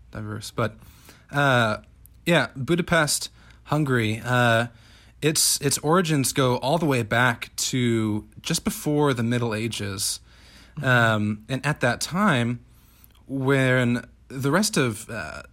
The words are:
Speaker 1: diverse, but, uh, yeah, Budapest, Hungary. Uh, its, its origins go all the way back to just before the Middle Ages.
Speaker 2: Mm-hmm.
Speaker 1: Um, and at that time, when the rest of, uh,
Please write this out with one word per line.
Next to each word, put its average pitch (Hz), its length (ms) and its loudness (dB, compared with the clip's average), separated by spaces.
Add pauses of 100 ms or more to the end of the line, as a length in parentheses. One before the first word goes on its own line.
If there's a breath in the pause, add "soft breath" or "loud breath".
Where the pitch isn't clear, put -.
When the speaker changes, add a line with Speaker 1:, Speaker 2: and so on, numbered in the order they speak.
(120 soft breath)
Speaker 1:
diverse, 107 380 -10
but, 110 260 -4 (540 loud breath)
uh, 123 480 2 (460)
yeah, 160 320 2
Budapest, 165 720 0 (340 soft breath)
Hungary. 123 600 0
Uh, 120 440 2 (520 soft breath)
its, - 400 0
its 139 180 0
origins 156 540 2
go 127 260 2
all 147 200 0
the 160 80 0
way 131 160 2
back 120 540 0
to 113 720 0 (140)
just - 240 -4
before 147 500 0
the 117 80 -2
Middle 120 320 -2
Ages. 104 640 -6 (580 loud breath)
Speaker 2:
Mm-hmm. 139 100 -6
Speaker 1:
Um, 107 600 2
and 131 180 -4
at 147 140 -2
that 117 200 0
time, 131 600 0 (640 soft breath)
when 127 800 2 (220)
the 135 220 -4
rest 196 260 0
of, 123 340 -2
uh, 90 320 -10 (100)